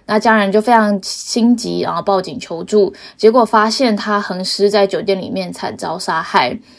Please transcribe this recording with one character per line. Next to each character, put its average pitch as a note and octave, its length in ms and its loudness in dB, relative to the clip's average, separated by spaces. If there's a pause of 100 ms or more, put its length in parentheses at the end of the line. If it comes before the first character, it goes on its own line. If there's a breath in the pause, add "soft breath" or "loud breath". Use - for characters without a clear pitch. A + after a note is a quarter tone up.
那 G#3+ 140 0
家 A3 180 4
人 G3 140 2
就 G#3 80 4
非 A#3+ 140 2
常 G#3 280 2
心 - 540 0
急， F3 240 -6
然 E3+ 160 -4
后 E3+ 60 -4
报 G3 200 2
警 E3+ 160 -10
求 E3 240 -10
助， F#3 320 2 (220 loud breath)
结 A3 160 6
果 A#3 140 4
发 G#3+ 240 2
现 A3+ 260 0
他 G#3 240 -2
横 F#3 240 -6
尸 G3 260 0
在 G3+ 160 4
酒 F#3 160 -4
店 G3 160 -2
里 E3+ 120 -8
面， F3 240 -6
惨 - 240 -10
遭 E3 200 -8
杀 E3 240 -4
害。 E3 380 -2 (200 loud breath)